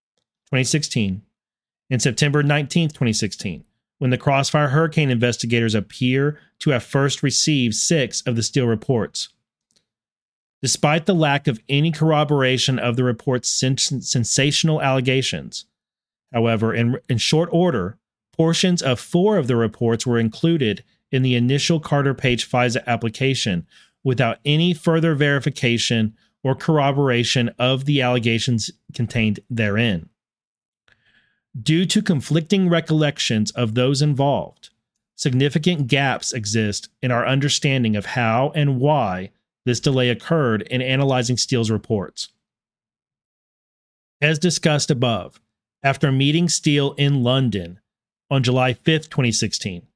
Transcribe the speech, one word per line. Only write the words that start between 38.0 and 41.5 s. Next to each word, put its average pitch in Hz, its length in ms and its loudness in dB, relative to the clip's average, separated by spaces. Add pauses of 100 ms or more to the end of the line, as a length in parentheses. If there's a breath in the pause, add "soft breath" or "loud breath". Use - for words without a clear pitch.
how 120 480 0
and 143 240 0
why 117 520 0 (360)
this 123 140 0
delay 127 280 2
occurred 120 540 0
in 127 180 -4
analyzing 127 560 0
Steele's 113 340 -2